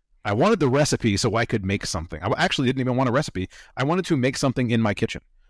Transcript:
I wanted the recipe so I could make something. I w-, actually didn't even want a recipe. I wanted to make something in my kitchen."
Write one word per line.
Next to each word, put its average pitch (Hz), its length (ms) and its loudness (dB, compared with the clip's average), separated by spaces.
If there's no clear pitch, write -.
I 101 80 0
wanted 190 260 4
the 143 80 4
recipe 127 480 2
so 104 200 0
I 113 100 0
could 104 180 -2
make 95 220 -2
something. 80 340 -8
I - 40 -6
w-, 120 140 -2
actually 151 300 0
didn't 131 120 0
even 123 160 -2
want 131 120 2
a 110 40 0
recipe. 98 360 -2
I 127 60 -2
wanted 175 220 0
to 170 120 0
make 127 180 0
something 127 340 0
in 117 120 2
my 104 100 2
kitchen." - 300 -6